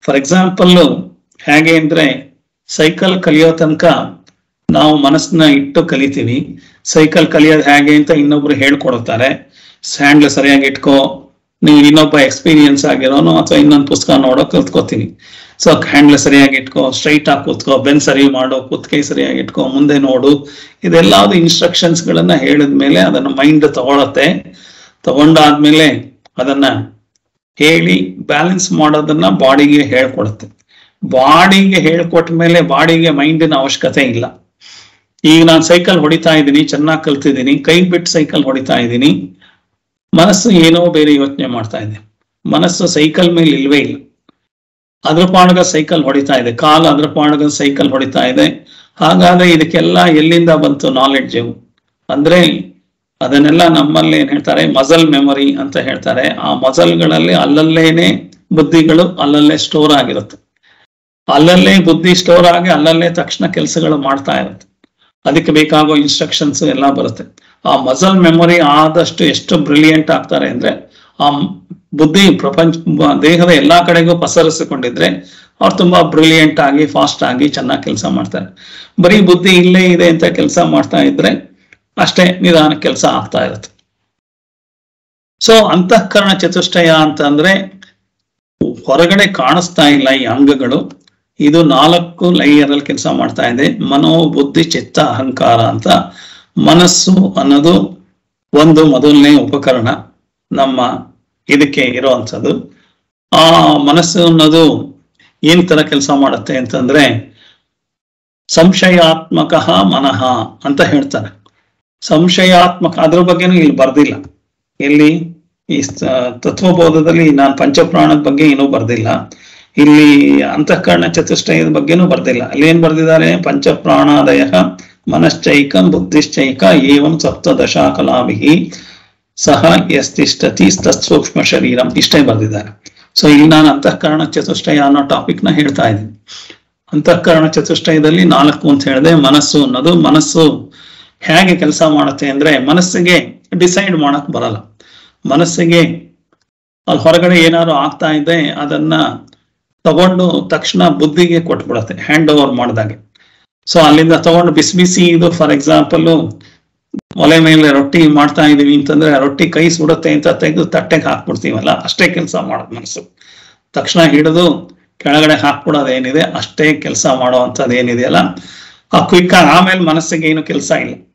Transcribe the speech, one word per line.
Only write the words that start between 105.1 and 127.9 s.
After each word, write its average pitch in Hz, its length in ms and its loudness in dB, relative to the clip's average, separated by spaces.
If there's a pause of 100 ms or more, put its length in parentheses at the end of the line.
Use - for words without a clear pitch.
ಏನ್ 175 260 2
ತರ 156 120 2
ಕೆಲಸ 147 340 -4
ಮಾಡುತ್ತೆ 135 420 -2
ಅಂತಂದ್ರೆ 127 800 -2 (1120)
ಸಂಶಯಾತ್ಮಕಃ 170 1400 0
ಮನಃ 135 420 -2 (400)
ಅಂತ 143 160 -2
ಹೇಳ್ತಾರೆ. 135 640 -4 (580)
ಸಂಶಯಾತ್ಮಕ, 180 1000 2
ಅದ್ರ 160 200 2
ಬಗ್ಗೆನೂ 180 340 0
ಇಲ್ಲಿ 151 220 2
ಬರ್ದಿಲ್ಲ. 131 480 0 (580)
ಎಲ್ಲಿ 151 640 0 (260)
ಈ - 120 -4
ಸ-, - 220 -10 (360)
ತತ್ವಬೋಧದಲ್ಲಿ 165 920 2
ನಾನ್ 139 260 2
ಪಂಚಪ್ರಾಣದ 151 600 2
ಬಗ್ಗೆ 147 300 0
ಏನೂ 139 200 2
ಬರ್ದಿಲ್ಲ. 113 640 -4 (460)
ಇಲ್ಲಿ 147 640 4
ಅಂತಃಕರಣ 170 640 -2
ಚತುಷ್ಟಯದ 165 600 -2
ಬಗ್ಗೆನೂ 160 400 0
ಬರ್ದಿಲ್ಲ. 127 440 -4
ಅಲ್ಲಿ 143 180 0
ಏನ್ 165 120 2
ಬರ್ದಿದ್ದಾರೆ? 160 600 2
"ಪಂಚಪ್ರಾಣಾದಯ 143 1000 0 (680)
ಮನಶ್ಚೈಕಂ 82 800 0
ಬುದ್ಧಿಶ್ಚೈಕ 147 720 -2
ಏವಂ 147 560 2
ಸಪ್ತದಶ 143 580 -2
ಕಲಾಭಿಹಿ 135 920 0 (640)